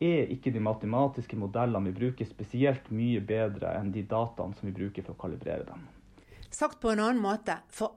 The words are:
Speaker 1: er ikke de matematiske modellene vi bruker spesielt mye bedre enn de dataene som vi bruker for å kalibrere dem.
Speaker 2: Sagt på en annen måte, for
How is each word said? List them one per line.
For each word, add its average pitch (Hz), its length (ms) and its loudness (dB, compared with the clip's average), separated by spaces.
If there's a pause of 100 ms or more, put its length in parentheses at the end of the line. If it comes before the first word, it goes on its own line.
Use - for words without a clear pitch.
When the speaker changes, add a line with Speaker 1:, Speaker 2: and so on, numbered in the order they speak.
Speaker 1:
er 160 320 4
ikke 127 240 -2
de 107 80 2
matematiske 117 720 0
modellene 104 540 0
vi 95 100 -6
bruker 123 240 0
spesielt 127 640 0
mye 113 320 2
bedre 101 560 0
enn 95 160 -2
de 104 160 -2
dataene 110 480 -2
som 98 140 -4
vi 95 100 -6
bruker 98 240 -4
for - 80 -10
å - 140 -12
kalibrere 82 420 -6
dem. - 160 -14 (640)
Speaker 2:
Sagt - 320 -2
på 233 80 2
en 214 80 4
annen 226 240 4
måte, 202 380 0 (100)
for - 280 -2